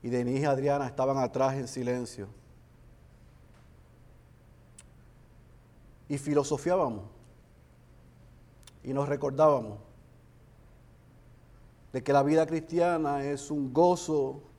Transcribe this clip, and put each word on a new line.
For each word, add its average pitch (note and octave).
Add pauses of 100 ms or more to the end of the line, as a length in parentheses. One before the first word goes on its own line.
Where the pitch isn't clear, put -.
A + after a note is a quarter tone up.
y B2
Denise B2
y D3+
Adriana C#3+
estaban C3+
atrás C3
en C3+
silencio. B2 (3750)
Y C#3+
filosofiábamos, C#3+ (1800)
y B2+
nos C#3
recordábamos C3+ (2250)
de E3+
que C#3
la C#3
vida D#3
cristiana D#3+
es C#3+
un C#3
gozo D3+ (180)